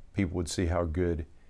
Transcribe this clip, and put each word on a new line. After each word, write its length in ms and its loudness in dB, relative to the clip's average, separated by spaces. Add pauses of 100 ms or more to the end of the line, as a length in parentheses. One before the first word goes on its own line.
(120)
People 240 0
would 120 -2
see 180 0
how 180 2
good 420 0 (240)